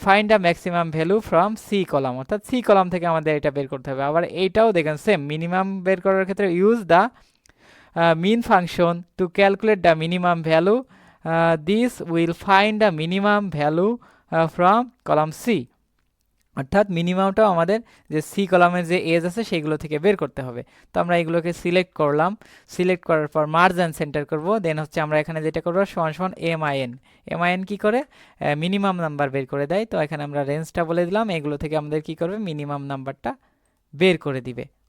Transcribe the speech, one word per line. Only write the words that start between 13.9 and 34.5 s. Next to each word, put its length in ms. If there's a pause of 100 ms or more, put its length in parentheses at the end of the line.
আহ, 260
from 280 (200)
column 400
C।" 200 (920)
অর্থাৎ 340
মিনিমামটাও 600
আমাদের 300 (300)
যে 120
সি 240
কলামের 400
যে 120
এজ 280
আছে, 180
সেগুলো 320
থেকে 220
বের 180
করতে 260
হবে। 200 (300)
তো 80
আমরা 180
এগুলোকে 340
সিলেক্ট 420
করলাম, 420 (320)
সিলেক্ট 360
করার 240
পর 180
মার্জিন 460
সেন্টার 320
করব। 320
Then 240
হচ্ছে 200
আমরা 200
এখানে 220
যেটা 180
করব, 240
সমান 280
সমান 200
এমআইএন। 640 (280)
এমআইএন 360
কি 140
করে? 280 (360)
আহ, 160
মিনিমাম 400
নাম্বার 340
বের 160
করে 200
দেয়। 200
তো 120
এখানে 240
আমরা 220
রেঞ্জটা 400
বলে 200
দিলাম, 260
এগুলো 260
থেকে 200
আমাদের 260
কি 120
করবে, 240
মিনিমাম 460
নাম্বারটা 520 (580)
বের 240
করে 220
দিবে। 240 (240)